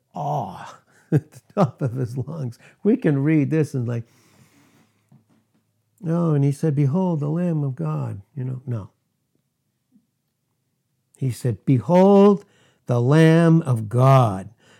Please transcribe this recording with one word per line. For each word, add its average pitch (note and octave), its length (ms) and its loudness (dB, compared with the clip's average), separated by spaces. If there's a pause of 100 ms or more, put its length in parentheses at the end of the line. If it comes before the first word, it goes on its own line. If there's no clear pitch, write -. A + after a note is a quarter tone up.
(140)
awe C3+ 640 -10 (160)
<laughs> - 180 -12
at - 200 0
the - 80 -20 (140)
top E3+ 280 -2
of A#2+ 100 -6
his B2 240 -8
lungs. B2 420 -10 (240)
We A3+ 140 2
can C#3+ 260 0
read D3 280 0
this D3+ 240 -2
and, B2 120 -6
like, A#2 180 -8 (2000)
"Oh, E3 280 -2
and C#3+ 120 2
he C#3+ 80 0
said, D#3 220 -4
'Behold, D#3 460 -2
the D3 80 -6
Lamb E3 340 -4
of C3+ 140 -6
God,'" C#3+ 460 -8 (120)
you B2+ 100 -10
know, B2+ 220 -10
no. A2+ 220 -8 (2250)
He C3+ 120 -6
said, A2+ 360 -8
"Behold, G3 800 4 (400)
the A#2+ 160 0
Lamb D#3+ 600 4
of A2 280 -4
God. A#2+ 580 4 (320)